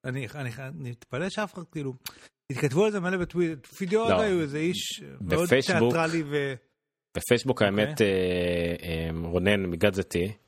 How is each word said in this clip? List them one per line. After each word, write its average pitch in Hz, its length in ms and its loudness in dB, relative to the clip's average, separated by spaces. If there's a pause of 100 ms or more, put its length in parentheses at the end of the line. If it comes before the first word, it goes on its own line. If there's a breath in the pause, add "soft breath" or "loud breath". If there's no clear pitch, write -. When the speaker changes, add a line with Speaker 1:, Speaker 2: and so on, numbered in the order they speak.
Speaker 1:
אני, 131 300 -2
אני, 131 240 -4
אני 135 320 -8
מתפלא 160 380 -4
שאף 208 260 -4
אחד, 175 80 -10 (100)
כאילו, 139 220 -4 (580 loud breath)
התכתבו 143 320 4
על 214 80 2
זה 202 80 -2
מלא 185 160 0
בטוויטר, 165 520 -2
פיודורה 214 420 0
Speaker 2:
לא. 185 80 6
Speaker 1:
גאי 214 140 2
הוא 170 100 2
איזה 147 160 -4
איש - 440 -4 (180)
מאוד 127 240 2
Speaker 2:
בפייסבוק, 135 480 4
Speaker 1:
תיאטרלי 165 300 0
ו-, 143 320 -2 (600)
Speaker 2:
בפייסבוק, 123 460 2
Speaker 1:
אוקיי. 104 40 4
Speaker 2:
האמת, 107 360 2
אה, 104 40 6 (760)
אה, 82 280 -4 (120)
רונן 92 440 0
מגדזטי 92 680 0 (160)